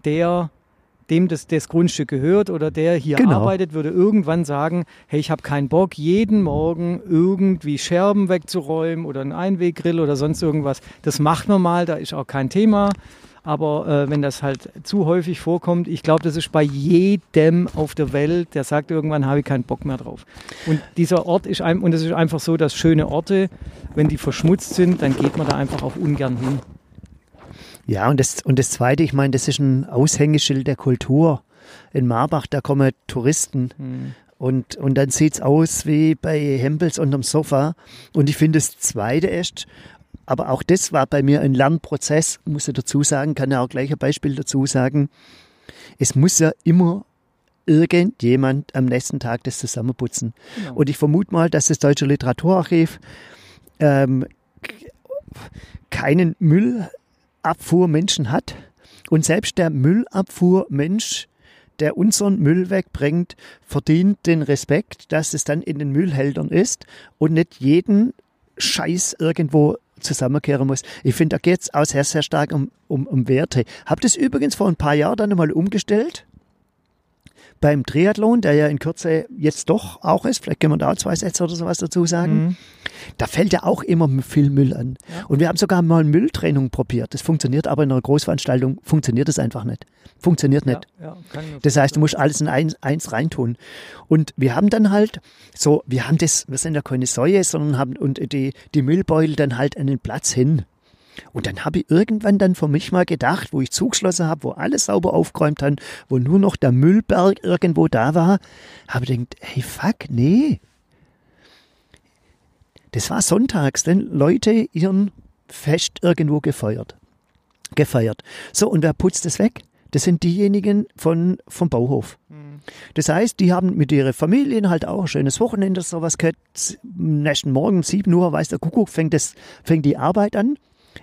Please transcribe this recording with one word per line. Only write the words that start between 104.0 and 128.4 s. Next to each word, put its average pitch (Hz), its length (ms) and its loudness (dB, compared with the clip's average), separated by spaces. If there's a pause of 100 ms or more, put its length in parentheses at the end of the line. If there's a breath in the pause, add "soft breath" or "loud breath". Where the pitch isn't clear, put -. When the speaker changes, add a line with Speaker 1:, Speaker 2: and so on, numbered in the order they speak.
Speaker 2:
habe, 156 160 -4
wo - 80 -6
alles - 340 -4
sauber 170 300 0
aufgeräumt 156 480 -2
haben, 143 140 0 (320 loud breath)
wo 131 100 0
nur 143 180 2
noch 196 180 4
der 131 160 2
Müllberg 185 720 4
irgendwo 170 440 2
da 127 260 0
war, 175 240 4 (500 loud breath)
habe 127 180 -4
ich 131 40 -4
gedacht, 120 320 -4
hey, - 220 -6
fuck, - 320 -4 (140)
nee. 180 500 2 (2250 soft breath)
Das - 180 -4
war - 120 -2
sonntags, 185 640 0
denn 180 160 2
Leute 214 760 2
ihren 190 380 0 (360)
Fest - 540 -4
irgendwo 151 380 2
gefeiert. 113 560 -4 (800)
Gefeiert. 113 480 0 (300 loud breath)
So, - 160 0
und 160 140 0
wer 156 100 2
putzt - 320 -2
das - 140 -4
weg? 220 220 0 (300 soft breath)
Das 139 120 0
sind 175 200 2
diejenigen 202 640 0 (100)
von, 170 420 0 (100)
vom 170 220 -2
Bauhof. 120 480 -2 (120)
Speaker 1:
Mhm. 147 300 -20 (340 loud breath)
Speaker 2:
Das - 160 -2
heißt, 196 300 0
die 180 140 4
haben 180 240 0
mit 143 140 0
ihren 135 220 2
Familien 220 560 0
halt 165 180 0
auch - 140 -4
ein 165 60 -2
schönes 139 320 -2
Wochenende, 196 420 -2
sowas 165 360 -6
gehabt. 165 200 0 (460)
Am 165 400 -2
nächsten 151 280 -2
Morgen 160 260 2
um 165 60 2
sieben 190 300 0
Uhr, 175 180 2
weiß 156 180 -2